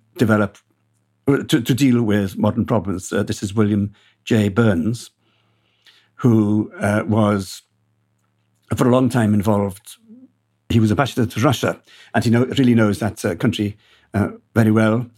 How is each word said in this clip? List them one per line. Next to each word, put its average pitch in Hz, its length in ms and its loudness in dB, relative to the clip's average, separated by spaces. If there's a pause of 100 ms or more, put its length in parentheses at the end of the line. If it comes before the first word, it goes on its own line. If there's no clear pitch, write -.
(180)
develop, 107 380 2 (680)
to, 139 340 0
to 123 140 -2
deal 120 280 2
with 101 360 -2
modern 107 260 0
problems. 95 480 -4
Uh, 98 120 -2
this 110 180 -6
is 101 120 -8
William 104 380 0 (320)
J. 107 240 0
Burns, 104 600 -2 (1120)
who, 107 560 2
uh, 107 260 0
was 104 580 -2 (1120)
for 135 100 0
a 120 40 4
long 127 180 2
time 110 260 0
involved. 101 600 -2 (720)
He 117 120 2
was 110 100 2
ambassador 113 360 0
to - 140 -8
Russia, 117 420 0 (320)
and 110 100 0
he 120 60 2
know-, 120 160 2 (120)
really 123 160 4
knows 107 260 2
that, 104 240 -6
uh, 95 100 -2
country, 104 420 -4 (380)
uh, 104 140 0 (260)
very 110 160 4
well. 110 360 2 (120)